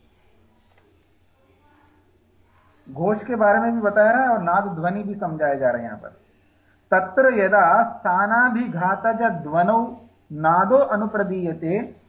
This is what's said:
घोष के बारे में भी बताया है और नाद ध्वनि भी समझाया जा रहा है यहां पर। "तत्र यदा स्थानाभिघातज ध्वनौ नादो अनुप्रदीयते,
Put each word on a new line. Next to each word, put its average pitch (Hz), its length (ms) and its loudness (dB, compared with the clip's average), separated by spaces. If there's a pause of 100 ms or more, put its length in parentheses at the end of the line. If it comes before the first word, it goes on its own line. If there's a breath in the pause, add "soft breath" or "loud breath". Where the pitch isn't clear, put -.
(3000)
घोष 196 320 -2
के 240 100 -6
बारे 208 240 2
में 233 140 -2
भी 233 80 -4
बताया 214 380 2
है 262 100 2
और 220 140 0
नाद 190 260 0
ध्वनि 175 340 -4
भी 196 120 -8
समझाया 156 400 -4
जा 131 160 0
रहा 120 80 -2
है 117 60 -10
यहां 107 140 -12
पर। - 220 -20 (720)
"तत्र 247 400 2
यदा 196 500 4
स्थानाभिघातज 214 1400 0
ध्वनौ 180 840 -2 (280)
नादो 175 440 2
अनुप्रदीयते, 196 1300 -2